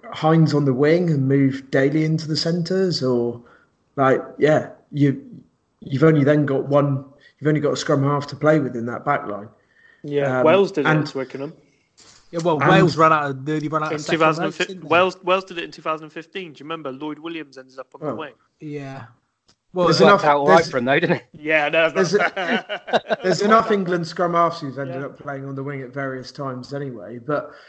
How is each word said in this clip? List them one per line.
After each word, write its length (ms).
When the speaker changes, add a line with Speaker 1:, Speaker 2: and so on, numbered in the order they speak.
Speaker 1:
Hines 400
on 120
the 80
wing 360
and 180
move 440
Daly 340
into 220
the 100
centres? 640
Or, 380
like, 240
yeah, 320
you, 320
you've 220
only 200
then 220
got 220
one, 380
you've 80
only 140
got 120
a 40
scrum 260
half 240
to 80
play 240
with 160
in 120
that 180
back 220
line. 220
Speaker 2:
Yeah, 360
Speaker 1:
Um, 60
Speaker 2:
Wales 260
did 140
it 40
Speaker 1:
and 140
Speaker 2:
at 80
Twickenham. 420
Speaker 3:
Yeah, 120
well, 180
Speaker 1:
and 80
Speaker 3:
Wales 280
ran 160
out 160
of, 160
nearly 220
ran 160
out 80
Speaker 2:
In 40
Speaker 3:
of 60
second 180
Speaker 2:
two 40
thousand 220
Speaker 3:
most, 120
Speaker 2:
fif-, 120
Speaker 3:
didn't 140
they? 40
Speaker 2:
Wales, 360
Wales 200
did 140
it 80
in 60
two 100
thousand 300
fifteen. 420
Do 60
you 60
remember 260
Lloyd 280
Williams 380
ended 200
up 160
on 60
the 80
Speaker 1:
Well, 80
Speaker 2:
wing? 180
Speaker 3:
Yeah. 440
Well, 140
Speaker 1:
There's 140
Speaker 4:
Worked 80
Speaker 1:
enough, 20
Speaker 4:
out 140
all 80
right 100
Speaker 1:
there's, 140
Speaker 4:
for 80
him, 60
though, 140
didn't 180
it? 140
Speaker 2:
Yeah, 380
no, 200
Speaker 1:
there's 280
Speaker 2:
but 200
Speaker 1:
a, 840
Speaker 2:
<laughs> 40
Speaker 1:
there's 180
enough 300
England 340
scrum 280
halves 260
who've 180
ended 220
Speaker 2:
Yeah. 60
Speaker 1:
up 120
playing 280
on 100
the 80
wing 180
at 120
various 360
times 440
anyway. 460
But, 320